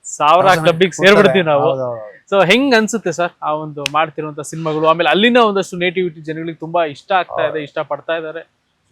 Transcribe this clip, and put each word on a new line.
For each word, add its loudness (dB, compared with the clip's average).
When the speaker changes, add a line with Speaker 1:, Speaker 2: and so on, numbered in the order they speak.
Speaker 1:
ಸಾವಿರ 2
Speaker 2:
ತೌಸಂಡ್ 4
Speaker 1:
ಕ್ಲಬ್ಬಿಗೆ 2
Speaker 2:
ಕೊಡ್ತಾರೆ. 2
Speaker 1:
ಸೇರ್ಬಿಡ್ತೀವಿ 4
ನಾವು. 2
Speaker 2:
ಹೌದು, -2
ಹೌದು. -4
Speaker 1:
So 4
ಹೆಂಗ್ 2
ಅನ್ಸುತ್ತೆ 0
ಸರ್ -4
ಆ -4
ಒಂದು -8
ಮಾಡ್ತಿರುವಂತ -4
ಸಿನಿಮಾಗಳು? -4
ಆಮೇಲೆ 2
ಅಲ್ಲಿನ 2
ಒಂದಷ್ಟು 0
ನೇಟಿವಿಟಿ -4
ಜನಗಳಿಗೆ -10
ತುಂಬಾ -2
ಇಷ್ಟ -8
ಆಗ್ತಾ -2
ಇದೆ, -2
Speaker 2:
ಹೌದು. -8
Speaker 1:
ಇಷ್ಟ -10
ಪಡ್ತಾ -6
ಇದ್ದಾರೆ. -10